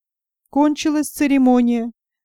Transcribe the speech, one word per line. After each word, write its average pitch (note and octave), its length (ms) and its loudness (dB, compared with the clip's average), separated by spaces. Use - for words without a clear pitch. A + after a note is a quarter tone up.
Кончилась D4+ 580 -2
церемония. B3 840 0